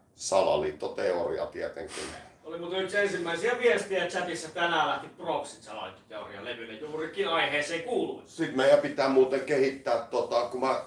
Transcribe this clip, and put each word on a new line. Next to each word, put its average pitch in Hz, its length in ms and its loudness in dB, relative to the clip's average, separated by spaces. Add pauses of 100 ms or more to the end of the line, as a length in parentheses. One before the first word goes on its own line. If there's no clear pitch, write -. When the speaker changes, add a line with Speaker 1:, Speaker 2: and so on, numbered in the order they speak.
(140)
Speaker 1:
Salaliittoteoria 82 1300 0
tietenkin. 82 580 -8 (400)
Speaker 2:
Oli 165 140 -10
muuten 175 260 -4
yksi 202 140 -2
ensimmäisiä 196 600 0
viestiä 196 480 2
chatissa 170 480 -4
tänään 170 340 2
lähti - 200 -4
propsit - 540 -6
salaliittoteorian 101 840 -14
levylle 113 280 -10
juurikin 160 560 -4
aiheeseen 160 540 0
kuuluen. - 460 -4
Speaker 1:
Sit 143 280 -4
meidän 139 220 8
pitää 135 300 2
muuten 131 320 6
kehittää, 131 720 2
tota, 120 380 2
kun 127 120 -4
mä 131 260 0